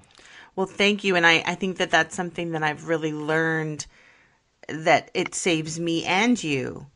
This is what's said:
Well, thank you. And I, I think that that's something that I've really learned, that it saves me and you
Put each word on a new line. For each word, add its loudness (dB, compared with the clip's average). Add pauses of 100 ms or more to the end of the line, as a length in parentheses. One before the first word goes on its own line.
(560)
Well, -2
thank 0
you. 2
And 4
I, 6
I -2
think -4
that 0
that's 2
something -6
that -2
I've -4
really -2
learned, -2 (800)
that 0
it -4
saves -2
me -2
and 2
you -4